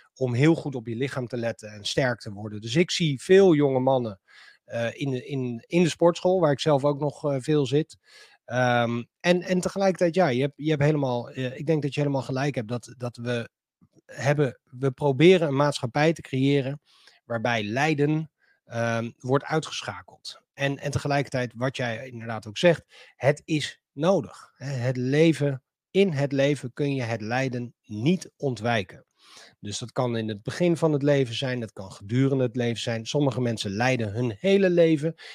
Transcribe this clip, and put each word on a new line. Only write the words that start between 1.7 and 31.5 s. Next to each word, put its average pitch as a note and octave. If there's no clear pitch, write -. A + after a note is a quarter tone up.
sterk B2+
te A2
worden. G#2
Dus A2+
ik F3
zie D3
veel F#3+
jonge C#3
mannen, B2+
eh, A#2
in C#3
de, B2+
in, B2+
in F3
de D#3
sportschool, F3
waar D3+
ik C3+
zelf C#3
ook C#3+
nog, D3
eh, C#3+
veel D3
zit. C#3+
Ehm, A#2+
en, F3+
en F3+
tegelijkertijd, F3+
ja, F3+
je B2
hebt, D3
je D3+
hebt C#3+
helemaal, C3+
eh, B2+
ik C#3+
denk D#3
dat C#3
je D3
helemaal C#3
gelijk C3+
hebt A2+
dat, A#2+
dat A#2+
we A#2+
hebben, C#3+
we C3
proberen D#3
een C#3
maatschappij D3
te -
creëren C#3
waarbij A#2
lijden, D3
ehm, A#2
wordt C3
uitgeschakeld. -
En, C#3
en C#3+
tegelijkertijd, C3+
wat B2+
jij B2
inderdaad A2+
ook G#2
zegt, E3+
het D3
is -
nodig, D3+
hè. C3+
Het B2+
leven, C#3+
in F#3+
het C#3
leven C3+
kun C#3+
je C3
het A2+
lijden B2
niet A#2+
ontwijken. A#2
Dus G#2
dat A#2
kan B2
in A2
het G#2
begin F3
van D#3+
het C#3+
leven C#3
zijn, B2+